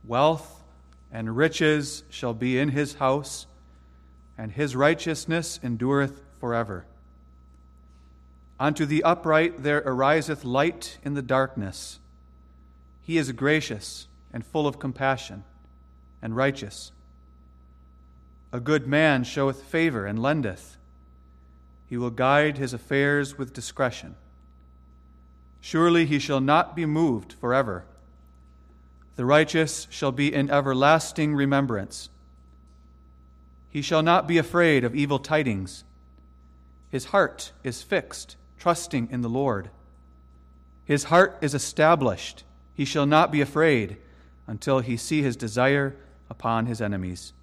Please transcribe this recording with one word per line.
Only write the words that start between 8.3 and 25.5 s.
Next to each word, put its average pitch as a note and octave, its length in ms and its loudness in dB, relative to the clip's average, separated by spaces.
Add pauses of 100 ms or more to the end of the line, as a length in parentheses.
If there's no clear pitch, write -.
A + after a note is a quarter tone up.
Unto D3+ 240 0
the D#3 200 0
upright E3 580 2
there D3 240 0
ariseth C#3 580 0
light C#3 580 -2
in C#3+ 120 -6
the C#3 80 -4
darkness. B2+ 760 -2 (1040)
He E3 160 -4
is C3+ 160 0
gracious C3+ 760 -2 (280)
and A#2 100 -8
full D3+ 220 -2
of C#3 120 -4
compassion, C3 680 -4 (760)
and A2+ 160 -6
righteous. C3+ 560 -4 (1600)
A B2 80 -6
good C3+ 260 0
man C#3+ 380 4
showeth C3+ 380 -2
favor D#3+ 420 -2
and G#2 160 -4
lendeth. C3 560 -4 (1080)
He B2 140 -8
will A#2+ 100 -2
guide C#3 480 2
his C3 160 -6
affairs C#3+ 640 0
with B2+ 160 -10
discretion. - 640 -6 (1500)